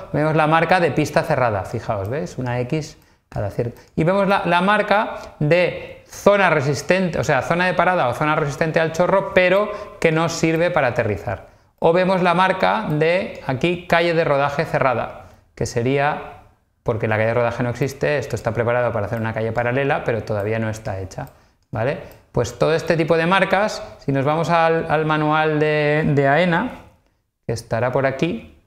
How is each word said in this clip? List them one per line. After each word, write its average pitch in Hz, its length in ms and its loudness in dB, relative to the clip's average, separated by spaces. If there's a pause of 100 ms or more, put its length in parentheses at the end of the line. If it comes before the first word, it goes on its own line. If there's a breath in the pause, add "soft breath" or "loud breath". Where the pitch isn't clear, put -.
(120 loud breath)
vemos 151 240 0
la 156 100 4
marca 165 320 4
de 165 120 2
pista 151 320 0
cerrada, 120 420 0
fijaos, 104 460 -4
¿ves? 165 260 -6
Una 123 240 -4
X 139 380 -6 (320 soft breath)
cada 104 200 -4
cierto. 117 300 -6 (160 loud breath)
Y 160 80 2
vemos 190 240 2
la, 196 160 2
la 175 160 2
marca 208 540 2 (240 loud breath)
de 156 680 0
zona 196 440 4
resistente, 156 680 0
o 135 60 -2
sea, 139 160 0
zona 175 260 -2
de 180 60 0
parada 170 360 2
o 117 40 -2
zona 156 240 0
resistente 151 420 -2
al 165 140 0
chorro, 185 400 0
pero 190 400 4 (280 loud breath)
que 160 120 4
no 160 160 2
sirve 165 420 0
para 147 180 2
aterrizar. 104 600 -4 (300 soft breath)
O 165 160 4
vemos 185 280 2
la 175 120 2
marca 190 560 2
de 170 560 0
aquí, 170 400 -2
calle 170 280 2
de 160 100 2
rodaje 143 400 0
cerrada, 131 540 -2 (380 loud breath)
que 117 100 -4
sería 139 760 -4 (400)
porque 110 240 -2
la 107 80 0
calle 110 120 2
de 113 60 0
rodaje 120 280 -2
no 123 60 -2
existe, 143 480 -2
esto - 200 -6
está 110 160 -4
preparado 120 400 0
para 104 140 -4
hacer 113 140 -4
una 110 140 -4
calle 113 180 -4
paralela, 131 520 -2
pero 110 180 -2
todavía 107 380 -2
no 110 100 -2
está 101 300 -8
hecha, 135 260 -12 (440 soft breath)
¿vale? 127 280 -4 (320 loud breath)
Pues - 280 -2
todo 151 160 2
este 160 220 0
tipo 165 200 2
de 165 100 2
marcas, 190 560 2 (160)
si - 140 -4
nos 135 120 0
vamos 151 240 0
al, 165 400 2
al 156 160 0
manual 156 540 2
de, 151 460 2 (100)
de 139 140 4
aena, 175 420 2 (760)
que 117 60 -4
estará 117 400 -2
por 135 140 0
aquí 165 600 -4